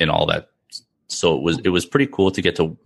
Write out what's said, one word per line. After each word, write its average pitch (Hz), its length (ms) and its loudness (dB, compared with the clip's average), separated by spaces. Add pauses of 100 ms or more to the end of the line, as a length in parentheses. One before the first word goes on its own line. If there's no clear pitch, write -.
and 80 100 0
all 78 160 2
that. 80 220 -2 (600)
So 82 280 0
it 64 60 -4
was, 82 220 0
it 92 40 2
was 90 180 0
pretty 139 240 2
cool 95 200 2
to 95 120 -4
get 85 140 0
to, 82 300 -2